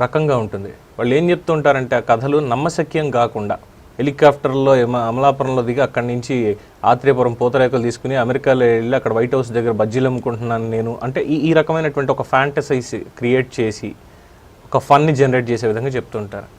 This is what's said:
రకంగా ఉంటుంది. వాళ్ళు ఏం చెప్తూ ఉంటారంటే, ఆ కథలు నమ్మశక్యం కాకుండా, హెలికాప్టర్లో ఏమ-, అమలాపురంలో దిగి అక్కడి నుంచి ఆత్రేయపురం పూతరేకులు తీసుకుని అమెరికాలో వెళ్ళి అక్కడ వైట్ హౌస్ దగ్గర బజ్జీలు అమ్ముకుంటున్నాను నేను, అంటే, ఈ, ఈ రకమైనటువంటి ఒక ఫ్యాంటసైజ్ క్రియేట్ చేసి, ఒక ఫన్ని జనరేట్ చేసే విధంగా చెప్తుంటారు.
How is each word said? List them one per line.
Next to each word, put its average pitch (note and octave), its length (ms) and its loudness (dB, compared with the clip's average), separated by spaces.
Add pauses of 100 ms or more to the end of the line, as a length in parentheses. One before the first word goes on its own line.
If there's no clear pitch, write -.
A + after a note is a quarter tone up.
రకంగా D3 340 0
ఉంటుంది. G2+ 320 -6
వాళ్ళు - 460 -4
ఏం E3+ 160 2
చెప్తూ E3+ 220 -2
ఉంటారంటే, C3+ 440 0
ఆ A#2 40 0
కథలు B2+ 380 0
నమ్మశక్యం D3+ 720 -2
కాకుండా, A#2 480 -2 (400)
హెలికాప్టర్లో C3+ 760 2
ఏమ-, B2 200 2
అమలాపురంలో C3 680 0
దిగి A#2+ 180 -2
అక్కడి B2 260 -2
నుంచి A#2+ 500 -2 (280)
ఆత్రేయపురం B2 480 4
పూతరేకులు B2 500 0
తీసుకుని B2 340 -4
అమెరికాలో B2+ 500 2
వెళ్ళి A#2 300 2
అక్కడ A#2 160 -2
వైట్ B2 220 0
హౌస్ B2+ 160 0
దగ్గర A#2 200 -2
బజ్జీలు A2 360 0
అమ్ముకుంటున్నాను A#2 640 -4
నేను, A2+ 320 -4
అంటే, C3 200 -4
ఈ, D3+ 120 -2
ఈ D#3 180 0
రకమైనటువంటి D3+ 600 0
ఒక B2+ 100 -4
ఫ్యాంటసైజ్ C3+ 760 -2
క్రియేట్ B2 640 -2
చేసి, A2 320 -4 (720)
ఒక - 140 0
ఫన్ని C#3+ 360 4
జనరేట్ B2+ 360 2
చేసే A#2 160 -2
విధంగా A2+ 220 -2
చెప్తుంటారు. G#2 560 -8 (140)